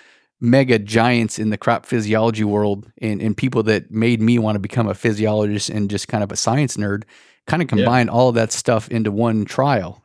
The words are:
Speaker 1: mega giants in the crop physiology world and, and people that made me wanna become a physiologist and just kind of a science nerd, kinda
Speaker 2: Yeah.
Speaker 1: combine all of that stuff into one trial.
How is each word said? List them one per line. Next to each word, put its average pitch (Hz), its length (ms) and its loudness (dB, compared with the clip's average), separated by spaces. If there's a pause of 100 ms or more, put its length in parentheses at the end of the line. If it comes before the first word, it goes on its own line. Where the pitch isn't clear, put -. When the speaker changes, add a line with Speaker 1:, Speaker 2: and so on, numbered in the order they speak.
(420)
Speaker 1:
mega 123 380 2
giants 113 600 0
in 107 120 -2
the 104 60 -4
crop - 280 -2
physiology 110 580 0
world 104 480 -2 (100)
and, 107 200 -4
and 107 160 -2
people 127 260 0
that 107 280 0
made 113 300 2
me 117 180 4
wanna 107 200 0
become 107 280 -2
a 98 80 -4
physiologist 107 720 0
and 104 220 -2
just 101 160 -6
kind 107 160 -2
of 101 80 -6
a - 40 -10
science 127 420 0
nerd, 104 260 -4 (440)
kinda 160 180 0
Speaker 2:
Yeah. - 40 -8
Speaker 1:
combine 120 400 2
all 123 200 4
of 117 60 2
that 113 160 2
stuff - 380 0
into 110 220 -2
one 110 340 0
trial. 113 600 -2